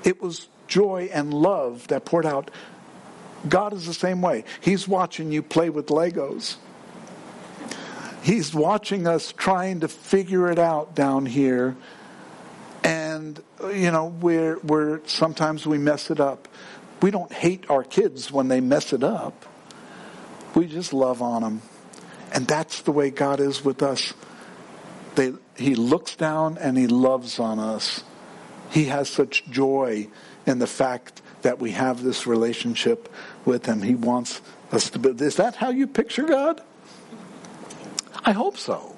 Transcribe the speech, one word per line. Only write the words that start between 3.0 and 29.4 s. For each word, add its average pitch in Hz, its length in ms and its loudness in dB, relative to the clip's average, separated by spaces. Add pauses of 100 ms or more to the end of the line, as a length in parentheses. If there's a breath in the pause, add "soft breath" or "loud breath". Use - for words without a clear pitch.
God 196 240 4
is 185 140 -8
the 170 80 -8
same 180 280 0
way. 147 220 2 (160 loud breath)
He's 190 260 2
watching 180 460 0
you 151 100 0
play 165 280 2
with 151 180 -4
Legos. - 720 0 (1600 loud breath)
He's 160 320 2
watching 180 540 2
us 165 240 0
trying 185 480 0
to 156 80 0
figure 185 640 2
it 170 80 2
out 160 340 2
down 139 320 2
here. 131 520 2 (1040 loud breath)
And, 156 580 -4 (320)
you 180 180 2
know, 160 160 2
we're, 165 520 2
we're, 151 480 0
sometimes 156 580 0
we 151 120 2
mess 143 340 0
it 151 80 -2
up. 139 300 0 (520 loud breath)
We 190 100 6
don't 202 200 -4
hate 185 380 -2
our 135 160 4
kids 143 440 0
when 135 200 0
they 127 100 4
mess 135 320 2
it 131 140 0
up. - 400 -4 (1080 loud breath)
We 170 140 4
just 160 240 -6
love 127 300 2
on 120 200 0
them. 110 200 -4 (720 loud breath)
And 127 120 -2
that's 151 360 -2
the 170 100 -2
way 143 180 2
God 139 300 0
is 139 240 0
with 135 180 2
us. 139 320 -2 (1000 loud breath)
They, 131 160 4 (240)
he 135 200 2
looks 123 420 2
down 156 400 0
and 131 200 0
he 127 100 6
loves 123 520 2
on 110 180 0
us. 110 460 -4 (680)
He 156 160 4
has 139 220 -2
such - 380 0